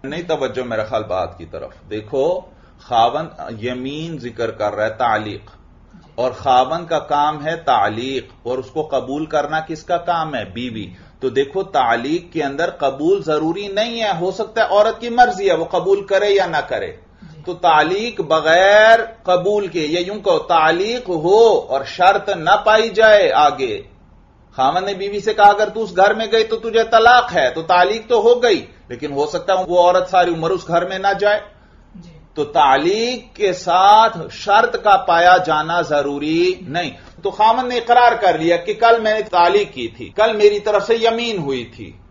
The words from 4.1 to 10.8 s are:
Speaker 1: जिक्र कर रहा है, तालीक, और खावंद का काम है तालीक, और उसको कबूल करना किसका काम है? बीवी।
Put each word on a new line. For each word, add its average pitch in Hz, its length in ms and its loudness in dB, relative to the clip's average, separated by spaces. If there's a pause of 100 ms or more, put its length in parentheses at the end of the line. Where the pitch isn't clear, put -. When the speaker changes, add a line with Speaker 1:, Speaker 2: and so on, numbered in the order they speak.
Speaker 1:
जिक्र 113 340 -8
कर 104 220 -6
रहा 107 120 -2
है, 110 80 -6
तालीक, 107 520 -4 (720)
और 123 160 -2
खावंद 143 560 0
का 156 100 -2
काम 147 420 -2
है 160 140 -4
तालीक, 123 720 -2 (160)
और 127 140 -4
उसको 151 240 -8
कबूल 139 420 -6
करना 151 340 -2
किसका 160 380 -6
काम 160 380 -4
है? 95 180 -8
बीवी। 110 400 -10 (280)